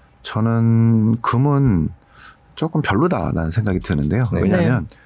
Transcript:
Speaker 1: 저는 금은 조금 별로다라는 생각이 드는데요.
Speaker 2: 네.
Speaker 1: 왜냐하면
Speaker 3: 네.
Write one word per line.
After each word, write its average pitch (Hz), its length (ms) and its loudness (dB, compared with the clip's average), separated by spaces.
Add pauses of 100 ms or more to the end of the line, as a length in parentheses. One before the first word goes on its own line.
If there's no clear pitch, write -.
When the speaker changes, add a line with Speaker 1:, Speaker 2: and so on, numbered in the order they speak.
(240)
Speaker 1:
저는 113 920 2
금은 127 720 0 (680)
조금 165 260 -4
별로다라는 95 680 0
생각이 95 300 -2
드는데요. 85 520 -2
Speaker 2:
네. 87 100 -2
Speaker 1:
왜냐하면 127 460 0
Speaker 3:
네. - 180 -20